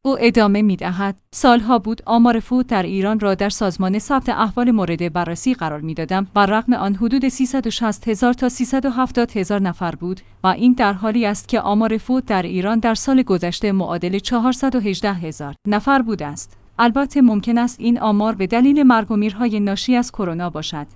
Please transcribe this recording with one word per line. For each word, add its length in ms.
او 180
ادامه 420
می‌دهد: 540
«سالها 480
بود 260
آمار 340
فوت 280
در 160
ایران 360
را 160
در 140
سازمان 500
ثبت 300
احوال 420
مورد 420
بررسی 400
قرار 280
می‌دادم 540
و 100
رغم 280
آن 220
حدود 320
سیصد 400
و 20
شصت 380
هزار 260
تا 160
سیصد 360
و 40
هفتاد 480
هزار 240
نفر 340
بود 260
و 40
این 260
در 200
حالی 320
است 220
که 140
آمار 360
فوت 280
در 160
ایران 380
در 160
سال 260
گذشته 500
معادل 480
چهارصد 560
و 40
هجده 340
هزار 420
نفر 340
بوده 240
است. 320
البته 420
ممکن 360
است 220
این 200
آمار 360
به 120
دلیل 360
مرگ 280
و 40
میرهای 440
ناشی 360
از 160
کرونا 380
باشد.» 460